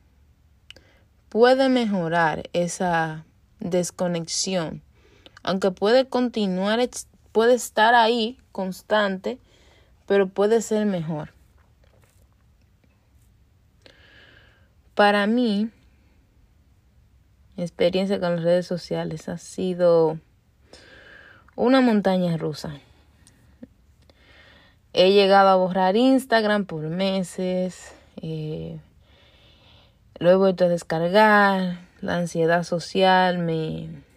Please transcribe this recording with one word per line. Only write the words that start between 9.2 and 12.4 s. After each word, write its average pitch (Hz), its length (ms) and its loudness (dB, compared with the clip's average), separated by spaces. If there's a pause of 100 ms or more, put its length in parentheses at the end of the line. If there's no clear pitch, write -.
pero 196 220 2
puede 208 340 0
ser 214 240 -2
mejor. 165 480 -6 (3500)